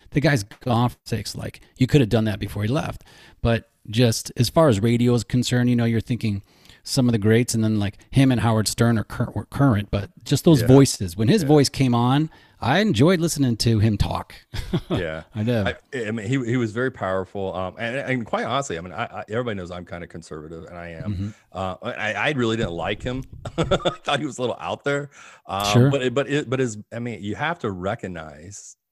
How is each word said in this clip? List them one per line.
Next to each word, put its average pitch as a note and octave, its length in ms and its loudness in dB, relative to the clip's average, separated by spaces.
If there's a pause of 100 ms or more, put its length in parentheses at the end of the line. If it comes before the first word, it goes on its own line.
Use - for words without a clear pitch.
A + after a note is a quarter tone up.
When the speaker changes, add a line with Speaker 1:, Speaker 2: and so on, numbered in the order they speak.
(100)
Speaker 1:
"The D3 100 2
guy's C#3+ 220 4
gone A#2+ 460 0
for - 160 -10
six. - 320 -6
Like, - 240 -10 (160)
you C3 100 2
could D3+ 140 6
have A2 100 2
done A2 140 4
that G2+ 160 -2
before G2+ 240 -6
he G#2+ 40 -2
left." - 360 -4 (360)
But A#2 300 -2 (180)
just A2+ 480 0
as A#2+ 120 2
far E3 200 4
as G2+ 120 4
radio A#2+ 340 4
is A#2 80 2
concerned, B2 480 0
you B2 60 2
know, A#2 80 2
you're A#2 160 0
thinking G#2 420 -4 (400)
some - 240 0
of A#2+ 60 4
the A2+ 60 2
greats, A2 360 4
and A2+ 80 0
then, A2 160 2
like, G2+ 200 -4 (120)
him C3 220 6
and A#2 80 0
Howard A2 260 2
Stern A#2 320 2
are G#2+ 60 -4
cur-, - 300 -6
were G#2+ 100 -6
current, G#2+ 460 2
but G2+ 200 -4 (140)
just - 200 0
those D3+ 180 6
Speaker 2:
Yeah. E2+ 60 2
Speaker 1:
voices. B2 500 6
When A2 100 2
his G3+ 140 4
Speaker 2:
Yeah. C#3 60 -2
Speaker 1:
voice D3 200 6
came B2+ 260 0
on, C3 360 2 (300)
I C3 200 0
enjoyed F3 400 4
listening C#3 380 0
to A2+ 200 2
him G#2+ 200 2
talk. - 360 -4 (280)
<laughs> - 280 -6
Speaker 2:
Yeah. D#2+ 340 -4 (100)
Speaker 1:
I G#2+ 80 -4
did. A2+ 240 0
Speaker 2:
I, A#2+ 80 -2 (200)
I A2+ 180 -6
mean, A2+ 140 -6
he, C3 200 -2
he A#2 100 0
was A2+ 160 -2
very B2 180 -4
powerful. F#2+ 640 -6
Um, F#2 240 -6
and, A#2 180 -6
and B2+ 300 -4
quite G#3+ 200 -4
honestly, A#2 320 -4
I - 20 -10
mean, F2 140 -14
I, A2 100 -6
I, - 240 -12
everybody A2+ 280 -6
knows F2+ 140 -10
I'm F2+ 140 -12
kinda F2 220 -14
conservative, D#2+ 580 -16
and F2 140 -18
I E2+ 120 -12
am. E2 220 -8
Speaker 1:
Mm-hmm. G2 160 -6 (240)
Speaker 2:
Uh, F#2 300 -6
I, G#2+ 320 -6
I A2+ 180 -2
really A#2 240 0
didn't A2 160 -4
like E2+ 300 -6
him. C3 200 -6 (180)
<laughs> - 180 -10
I D#3+ 60 0
thought C#3+ 540 -4
he D3+ 80 -6
was B2+ 120 -10
a - 20 -6
little A#2+ 180 -4
out F#2 240 -8
there. C#3+ 280 -4 (360)
Um, G2 200 -4
Speaker 1:
Sure. A#2+ 240 6
Speaker 2:
but C#3 120 0
it, B2+ 120 0
but C3 160 0
it, C#3+ 180 -2
but B2+ 100 -2
his, A#2+ 200 -2 (140)
I A2+ 80 -8
mean, A#2 220 -10
you G2+ 120 -6
have D#3 260 -6
to A2 100 -4
recognize F2+ 1080 -10 (160)